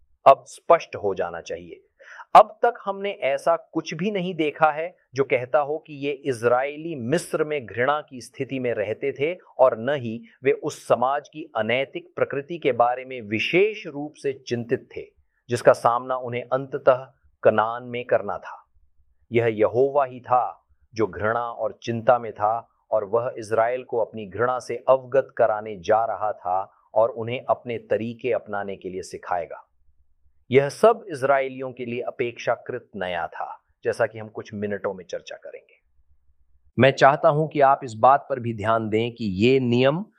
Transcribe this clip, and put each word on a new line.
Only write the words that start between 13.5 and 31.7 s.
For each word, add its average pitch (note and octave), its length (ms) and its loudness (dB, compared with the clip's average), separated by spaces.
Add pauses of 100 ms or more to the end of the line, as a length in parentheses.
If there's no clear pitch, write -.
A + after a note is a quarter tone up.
रूप D3 280 -10
से C#3 180 -4 (160)
चिंतित A#2+ 480 -4
थे, F2 60 -8 (480)
जिसका A#2+ 240 6
सामना B2+ 420 0
उन्हें B2 280 -6
अंततः C3+ 680 0 (300)
कनान A2+ 400 2
में B2 220 -8
करना G2+ 340 -2
था। - 180 -16 (720)
यह A#2 180 2
यहोवा A#2+ 560 2
ही B2+ 160 -8
था A#2 460 -2 (280)
जो G#2+ 120 0
घृणा G2+ 360 -2
और A2+ 400 -6
चिंता A#2 360 2
में A2+ 140 -10
था, A2 360 -2 (220)
और G#2+ 140 0
वह A#2 340 -2
इज़राइल A2+ 440 0
को B2 160 -4
अपनी A2 280 -4
घृणा A#2 320 -2
से A#2+ 300 -10
अवगत C3 480 2
कराने G#2+ 420 0
जा G#2+ 260 2
रहा G#2 280 -2
था - 640 -4
और A2+ 160 4
उन्हें A#2 400 -6
अपने A2+ 300 -2
तरीके A2+ 520 -2
अपनाने G2+ 440 -4
के F2+ 140 -10
लिए F2+ 120 -8
सिखाएगा। E2+ 640 -8 (840)
यह C#3 180 6
सब A3 440 4
इजरायलियों C3+ 600 0